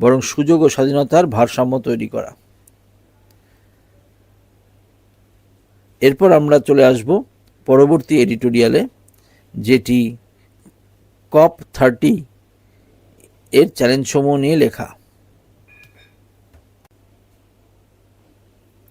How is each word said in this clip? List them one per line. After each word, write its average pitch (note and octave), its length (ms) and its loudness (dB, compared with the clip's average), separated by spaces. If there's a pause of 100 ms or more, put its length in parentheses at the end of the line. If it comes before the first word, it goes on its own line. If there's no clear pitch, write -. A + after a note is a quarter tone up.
বরং B2+ 200 2
সুযোগ D3+ 400 -2
ও D3 80 4
স্বাধীনতার C#3 580 0
ভারসাম্য B2+ 520 -2
তৈরি A2+ 280 -6
করা। - 280 -12 (3750)
এরপর C#3 300 2
আমরা D3 280 2
চলে C#3 260 2
আসব C3 380 0 (420)
পরবর্তী C#3+ 520 2
এডিটোরিয়ালে, A#2+ 720 0 (680)
যেটি A#2 600 -2 (1120)
কপ D#3+ 200 4 (220)
থার্টি D#3+ 500 -2 (1300)
এর D3 180 2
চ্যালেঞ্জসমূহ C#3 680 -2
নিয়ে C#3 180 -2
লেখা। B2 400 -4 (4000)